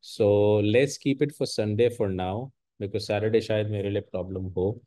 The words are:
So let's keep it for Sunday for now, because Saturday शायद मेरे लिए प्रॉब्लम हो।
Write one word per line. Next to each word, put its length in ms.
So 240
let's 360
keep 240
it 140
for 100
Sunday 520
for 120
now, 420
because 280
Saturday 340
शायद 300
मेरे 180
लिए 120
प्रॉब्लम 340
हो। 100